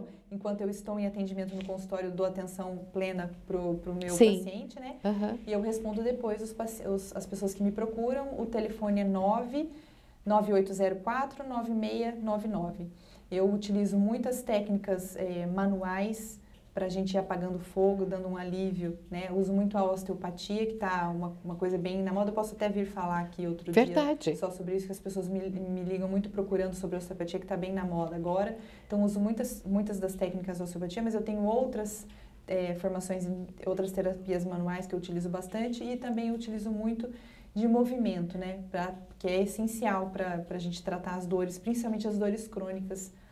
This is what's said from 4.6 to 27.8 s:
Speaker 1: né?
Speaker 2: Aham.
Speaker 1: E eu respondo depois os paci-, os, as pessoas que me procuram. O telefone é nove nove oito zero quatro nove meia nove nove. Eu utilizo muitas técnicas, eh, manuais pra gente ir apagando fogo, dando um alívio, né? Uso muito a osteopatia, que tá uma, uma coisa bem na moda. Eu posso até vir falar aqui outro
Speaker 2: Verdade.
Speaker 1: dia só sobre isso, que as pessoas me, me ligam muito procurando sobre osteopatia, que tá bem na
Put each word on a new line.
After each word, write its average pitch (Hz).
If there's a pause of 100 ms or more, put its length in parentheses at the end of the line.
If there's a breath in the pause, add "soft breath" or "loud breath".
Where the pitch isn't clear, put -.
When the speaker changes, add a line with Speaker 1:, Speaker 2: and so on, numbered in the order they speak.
Speaker 1:
né? 262 (100)
Speaker 2:
Aham. 208
Speaker 1:
E 214
eu 208
respondo 220
depois 226
os 220
paci-, -
os, 196
as 180
pessoas 196
que -
me 202
procuram. 233
O 226
telefone 208
é -
nove 233 (560 loud breath)
nove 208
oito 196
zero 190
quatro 262
nove 233
meia 226
nove 214
nove. 175 (420 loud breath)
Eu 190
utilizo 202
muitas 247
técnicas, 202
eh, 175
manuais 196 (340 soft breath)
pra 185
gente 190
ir 196
apagando 185
fogo, 190
dando 185
um 185
alívio, 180 (100)
né? 185
Uso 190
muito 202
a 190
osteopatia, 190
que 220
tá 180
uma, 175
uma 175
coisa 185
bem 185
na 190
moda. 208
Eu -
posso 214
até 208
vir 196
falar 175
aqui 175
outro 170
Speaker 2:
Verdade. 285
Speaker 1:
dia 156
só 180
sobre 185
isso, 190
que 190
as 190
pessoas 190
me, 190
me 185
ligam 185
muito 196
procurando 190
sobre 180
osteopatia, 180
que -
tá 190
bem 180
na 190